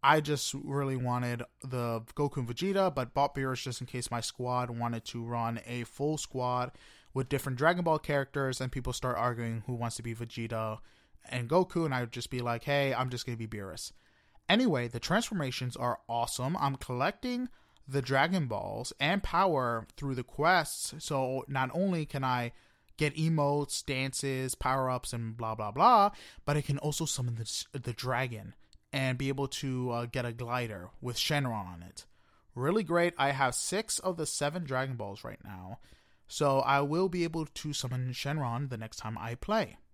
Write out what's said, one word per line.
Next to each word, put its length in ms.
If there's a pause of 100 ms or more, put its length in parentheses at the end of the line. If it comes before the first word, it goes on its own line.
I 180
just 320
really 440
wanted 460 (200)
the 400 (120)
Goku 220
and 120
Vegeta, 460
but 200
bought 200
Beerus 280
just 180
in 60
case 240
my 100
squad 480
wanted 380
to 180
run 420
a 180
full 340
squad 540 (420)
with 160
different 260
Dragon 280
Ball 140
characters, 600
and 100
people 220
start 240
arguing 500
who 60
wants 240
to 60
be 120
Vegeta 640 (460)
and 240
Goku, 380
and 80
I 60
would 120
just 160
be 120
like, 240
"Hey, 280
I'm 160
just 160
gonna 140
be 80
Beerus." 460 (560)
Anyway, 380
the 140
transformations 760
are 220 (100)
awesome. 500
I'm 180
collecting 720 (400)
the 140
Dragon 440
Balls 540
and 200
power 760
through 180
the 80
quests, 760
so 500
not 260
only 320
can 160
I 300 (440)
get 200
emotes, 680
dances, 680
power-ups, 580
and 240
blah, 200
blah, 160
blah, 380 (340)
but 120
I 40
can 180
also 280
summon 280
the, 440
the 140
dragon 640 (380)
and 260
be 100
able 200
to, 420
uh, 160
get 180
a 80
glider 580 (100)
with 160
Shenron 500
on 160
it. 240 (480)
Really 300
great. 340
I 140
have 220
six 440
of 180
the 100
seven 380
Dragon 320
Balls 280
right 200
now, 360 (480)
so 320
I 220
will 260
be 160
able 220
to 260
summon 400
Shenron 580
the 80
next 200
time 200
I 160
play. 420 (180)